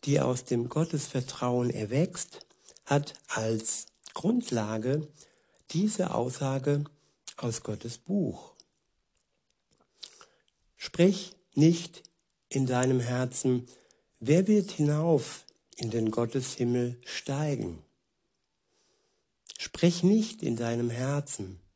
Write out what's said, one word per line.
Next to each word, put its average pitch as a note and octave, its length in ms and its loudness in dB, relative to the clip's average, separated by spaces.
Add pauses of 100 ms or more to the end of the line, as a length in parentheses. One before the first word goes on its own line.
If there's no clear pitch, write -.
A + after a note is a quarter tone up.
die C#3 140 4
aus B2+ 260 0
dem A#2+ 240 -2
Gottesvertrauen B2+ 1000 -2
erwächst, - 760 -2 (400)
hat C#3+ 300 0 (120)
als A2 600 -2 (260)
Grundlage B2+ 920 -2 (640)
diese F#3+ 420 0
Aussage C3+ 720 0 (540)
aus A#2 260 -4
Gottes A#2 340 -8
Buch.“ F3+ 560 -4 (2250)
Sprich - 520 4 (180)
nicht E3 480 4 (480)
in C3+ 160 0
deinem B2+ 340 4
Herzen, B2+ 680 0 (520)
„Wer D#3+ 280 4
wird G#3 240 4
hinauf D3 760 0 (300)
in A2+ 160 -6
den A2 180 0
Gotteshimmel B2 960 -2
steigen?“ C3 760 -4 (1800)
Sprich E3+ 420 2
nicht G#3+ 400 2
in A#2 140 0
deinem A#2 340 0
Herzen B2 680 -2 (160)